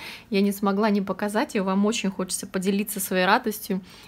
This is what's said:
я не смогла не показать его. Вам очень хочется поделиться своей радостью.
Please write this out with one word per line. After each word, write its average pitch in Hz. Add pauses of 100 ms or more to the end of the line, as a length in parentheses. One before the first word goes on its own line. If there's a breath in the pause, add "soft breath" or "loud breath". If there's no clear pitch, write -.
(300 loud breath)
я 196
не 202
смогла 202
не 202
показать 208
его. 190
Вам 196
очень 208
хочется -
поделиться 202
своей 185
радостью. 202 (280 loud breath)